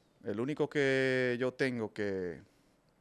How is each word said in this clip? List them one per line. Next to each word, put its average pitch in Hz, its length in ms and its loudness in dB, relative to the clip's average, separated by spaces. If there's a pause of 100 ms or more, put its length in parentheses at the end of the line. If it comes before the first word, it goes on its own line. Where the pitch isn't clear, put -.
(240)
el 104 160 -4
único 139 280 -2
que 131 720 2
yo 127 140 0
tengo 120 400 -2
que 95 480 -2 (600)